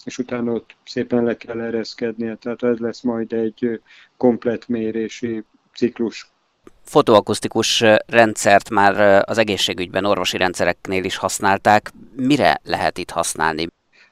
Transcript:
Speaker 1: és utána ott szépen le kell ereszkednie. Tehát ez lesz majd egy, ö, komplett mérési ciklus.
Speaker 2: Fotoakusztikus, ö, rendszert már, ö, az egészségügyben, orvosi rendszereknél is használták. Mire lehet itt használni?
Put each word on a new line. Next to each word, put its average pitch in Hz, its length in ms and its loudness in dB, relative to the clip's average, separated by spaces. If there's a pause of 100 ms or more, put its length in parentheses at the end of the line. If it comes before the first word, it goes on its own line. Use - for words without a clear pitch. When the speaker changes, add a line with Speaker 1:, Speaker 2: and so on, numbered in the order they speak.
Speaker 1:
és - 140 -14
utána 120 340 -6
ott 110 240 -8 (100)
szépen 120 380 -2
le 117 140 -2
kell 117 240 -10
ereszkednie. 113 760 -6
Tehát 117 280 -10
ez 120 140 0
lesz 113 240 -8
majd 113 320 -4
egy, 113 320 -4
ö, 120 80 -2 (440)
komplett 120 500 0
mérési 110 760 -6 (320)
ciklus. - 560 -6 (520)
Speaker 2:
Fotoakusztikus, 110 1000 2
ö, 110 140 8 (120)
rendszert 110 640 4
már, 101 300 2
ö, 101 320 4
az 104 60 -2
egészségügyben, 95 680 -2
orvosi 92 320 -2
rendszereknél 92 640 -2
is 92 140 -6
használták. 101 760 0 (240)
Mire 127 480 2
lehet 85 340 -4
itt 90 120 -10
használni? 80 580 -4 (440)